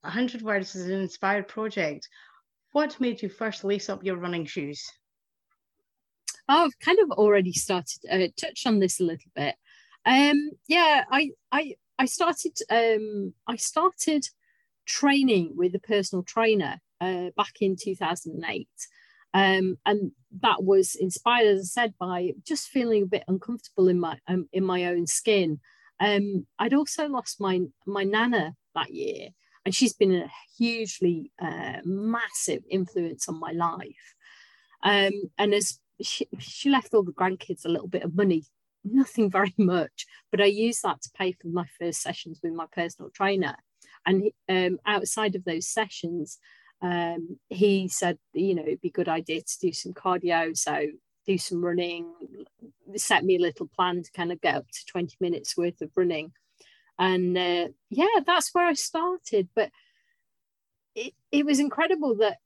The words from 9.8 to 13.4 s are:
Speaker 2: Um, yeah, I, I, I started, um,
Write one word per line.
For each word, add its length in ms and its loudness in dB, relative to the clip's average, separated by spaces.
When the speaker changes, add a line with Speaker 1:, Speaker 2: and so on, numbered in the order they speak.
Speaker 2:
Um, 460 6
yeah, 440 6
I, 200 2
I, 240 -2
I 60 4
started, 520 -2
um, 640 2